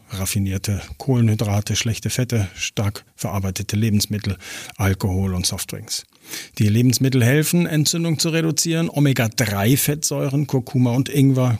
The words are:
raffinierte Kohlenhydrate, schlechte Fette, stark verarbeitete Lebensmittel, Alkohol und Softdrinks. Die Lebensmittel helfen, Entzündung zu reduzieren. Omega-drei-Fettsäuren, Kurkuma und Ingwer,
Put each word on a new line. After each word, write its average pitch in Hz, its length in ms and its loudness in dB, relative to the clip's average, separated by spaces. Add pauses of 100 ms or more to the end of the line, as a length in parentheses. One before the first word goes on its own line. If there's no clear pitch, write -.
(100)
raffinierte 95 720 -2 (180)
Kohlenhydrate, 107 760 2
schlechte - 360 -2
Fette, 113 440 0
stark - 500 -4 (100)
verarbeitete 98 600 -4
Lebensmittel, 104 640 0 (400)
Alkohol 95 560 0
und 90 140 -2
Softdrinks. - 580 -8 (540)
Die 107 100 4
Lebensmittel 127 540 4
helfen, 156 420 2
Entzündung 165 540 0
zu 170 100 0
reduzieren. 160 600 0
Omega-drei-Fettsäuren, 135 1600 0
Kurkuma 123 460 0
und 127 180 0
Ingwer, 131 500 4